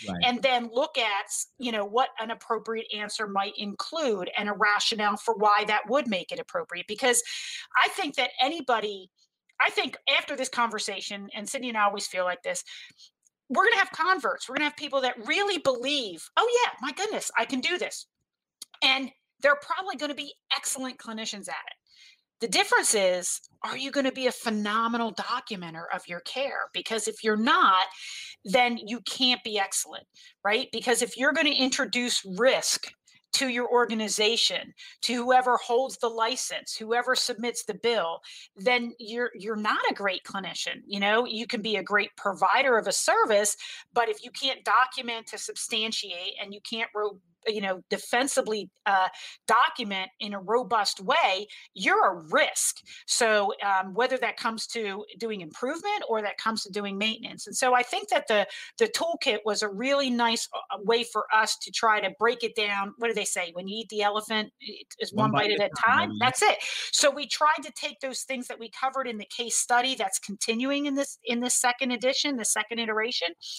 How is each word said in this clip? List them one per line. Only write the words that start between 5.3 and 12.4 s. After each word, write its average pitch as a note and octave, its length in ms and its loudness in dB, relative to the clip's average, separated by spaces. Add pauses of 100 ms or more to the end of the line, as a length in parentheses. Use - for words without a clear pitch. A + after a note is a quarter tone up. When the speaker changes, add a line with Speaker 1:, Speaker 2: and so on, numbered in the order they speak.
Speaker 2:
why G#3 320 6
that G#3 240 0
would C#4+ 160 4
make F#3 240 -2
it E3+ 80 -8
appropriate. F3 480 -6
Because A#3+ 340 2 (600)
I - 60 4
think F4 260 -2
that B3+ 160 0 (100)
anybody, A3+ 680 -2 (500)
I E4 100 4
think F4+ 260 -2 (200)
after D4+ 200 -2
this B3 120 -2
conversation, G#3 840 -4
and G#3 140 -8
Cindy B3+ 200 -6
and A3+ 80 -4
I G#3 100 4
always G3+ 200 0
feel F#3 160 -2
like F3+ 220 -2